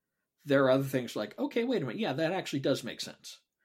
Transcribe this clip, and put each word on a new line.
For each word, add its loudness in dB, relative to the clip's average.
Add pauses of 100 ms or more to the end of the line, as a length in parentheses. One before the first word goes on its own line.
(460)
there 4
are 6
other 6
things -4
like, -4
"Okay, 0
wait 0
a -4
minute. -6
Yeah, -2
that 0
actually -4
does 0
make -8
sense." -14 (260)